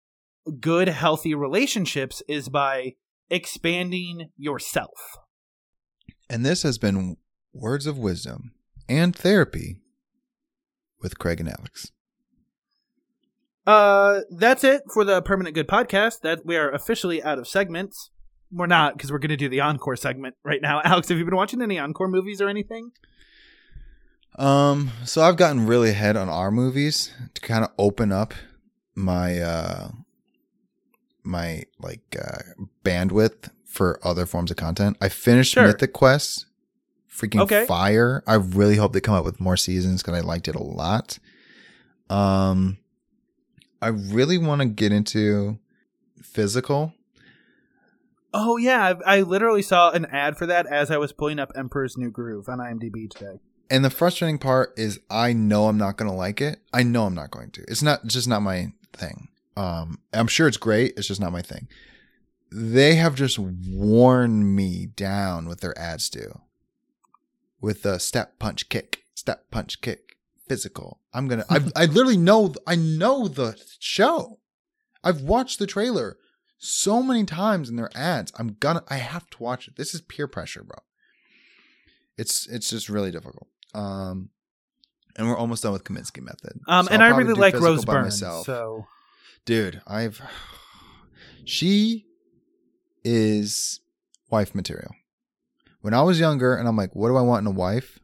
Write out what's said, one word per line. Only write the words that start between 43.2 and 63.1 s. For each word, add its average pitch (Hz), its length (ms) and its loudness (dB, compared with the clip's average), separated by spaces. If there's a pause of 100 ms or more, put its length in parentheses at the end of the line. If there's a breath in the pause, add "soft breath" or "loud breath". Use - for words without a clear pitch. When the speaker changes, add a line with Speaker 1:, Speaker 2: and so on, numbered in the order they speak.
Speaker 2:
I 113 80 -2
really 110 480 0
wanna 147 300 2
get 107 240 2
into 104 680 0 (640)
Physical. 127 720 -2 (1400 soft breath)
Speaker 1:
Oh, 226 240 0
yeah. 233 360 4 (120)
I, 196 120 6
I 196 40 6
literally 202 400 2
saw 175 300 6
an 165 140 0
ad 143 320 -2
for 175 80 -6
that 175 220 2
as 147 240 0
I 151 60 0
was 147 160 -2
pulling 151 260 -4
up 135 160 -6
Emperor's 131 420 -6
New 123 140 -6
Groove 110 380 -10
on 127 120 -8
I 120 100 -10
M 117 80 -10
D 113 100 -10
B 110 180 -12
today. 98 320 -16 (300)
Speaker 2:
And 135 140 4
the 135 60 4
frustrating 165 500 -2
part 131 380 0
is 110 220 -4 (100)
I 117 240 0
know 107 340 4
I'm 107 100 2
not 98 200 -2
gonna 104 180 -4
like 92 260 -6
it. 147 200 -6 (120)
I 123 100 4
know 120 220 2
I'm 95 100 -2
not 73 160 -10
going - 200 -16
to. - 160 -20
It's 113 160 -6
not, 151 220 2
it's 113 80 -4
just 123 140 -2
not 110 140 0
my 92 320 -4 (200)
thing. - 340 -14 (280)
Um, 85 440 -6 (140)
I'm 113 140 0
sure 165 200 4
it's 120 100 0
great. 113 400 2
It's 104 100 -6
just 95 140 -6
not 87 100 -4
my 87 100 -6
thing. - 260 -14 (840 soft breath)
They 120 440 6
have 160 200 2